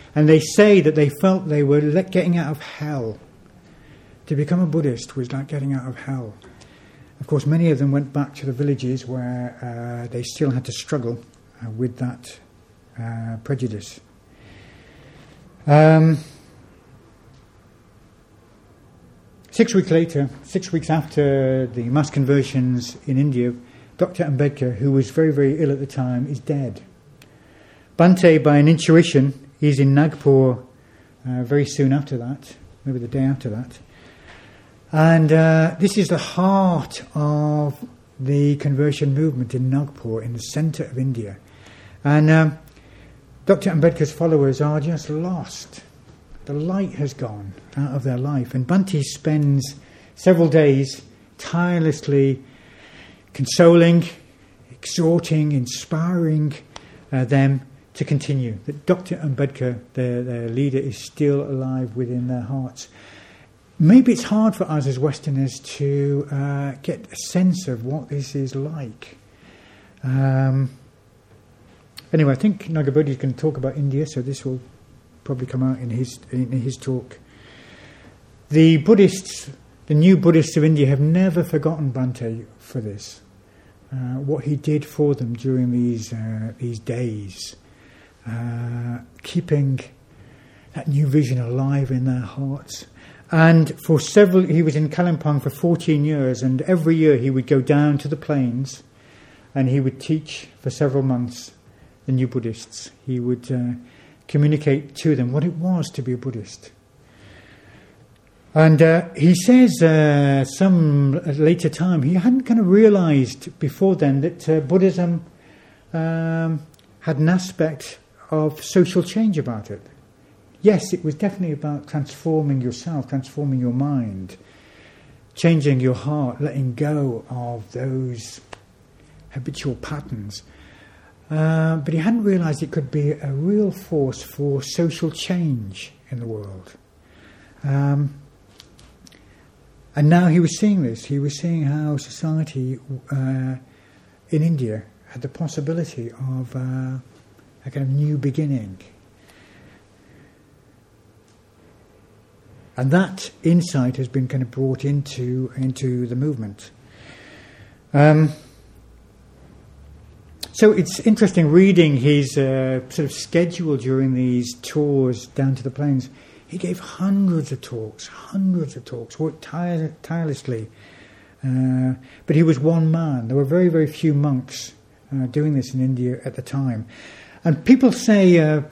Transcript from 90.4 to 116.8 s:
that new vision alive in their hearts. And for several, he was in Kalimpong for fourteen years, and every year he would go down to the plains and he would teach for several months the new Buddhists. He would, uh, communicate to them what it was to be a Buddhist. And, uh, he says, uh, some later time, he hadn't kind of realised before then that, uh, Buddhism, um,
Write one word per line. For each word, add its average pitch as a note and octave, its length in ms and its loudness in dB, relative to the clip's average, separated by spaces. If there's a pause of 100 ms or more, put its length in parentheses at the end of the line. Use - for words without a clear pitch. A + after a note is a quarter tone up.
that - 140 -8
new D3 180 0
vision C3 320 0
alive C3+ 520 -2
in B2+ 160 -2
their B2+ 140 -2
hearts. C3+ 640 -10 (440)
And E3 540 4
for D#3 160 2
several, F#3 440 6
he D#3 180 2
was D#3 140 0
in D3+ 120 0
Kalimpong D3+ 540 0
for C#3 80 -4
fourteen E3 560 0
years, C3 360 -2
and C3 200 0
every E3 340 2
year D#3 220 4
he A#2+ 100 -2
would C3 180 -2
go C#3 140 2
down D3 380 2
to C#3+ 100 -6
the D3+ 80 -4
plains C3+ 640 -4 (720)
and C3+ 140 0
he C3+ 120 2
would C3 200 -4
teach - 480 -6 (120)
for B2+ 100 -6
several C#3 320 0
months B2 500 -4 (540)
the C3+ 60 -2
new C3 140 0
Buddhists. - 640 -10 (160)
He B2+ 140 -4
would, B2 320 -4
uh, B2 200 -2 (560)
communicate D3 680 0
to D#3 200 0
them B2 160 -2
what D3+ 120 -2
it F3 100 -4
was F3 360 -2
to - 120 -8
be B2 100 -6
a B2 60 -4
Buddhist. A2+ 520 -12 (1800)
And, D#3 260 6
uh, E3 340 6
he E3+ 200 6
says, B3 480 6
uh, D3 600 4
some D3 800 2
later D#3 440 2
time, E3 340 0
he D3 120 2
hadn't B3 280 2
kind A#3 180 2
of F#3+ 80 2
realised F3+ 920 4
before F#3+ 360 0
then C#3 280 2
that, - 260 -6
uh, D#3 120 2
Buddhism, F3 600 0 (720)
um, E3 680 -4 (380)